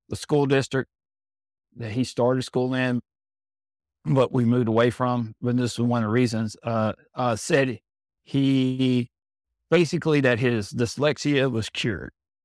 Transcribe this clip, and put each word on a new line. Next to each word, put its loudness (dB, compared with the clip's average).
the -8
school 0
district 0
that -8
he 0
started 0
school -4
in, 0
but 2
we 2
moved 2
away 4
from, -2
but 0
this -2
is -6
one 0
of -2
the -2
reasons, 0
uh, -2
uh, -2
said 0
he, 0
basically 2
that 4
his 0
dyslexia 0
was -4
cured. -6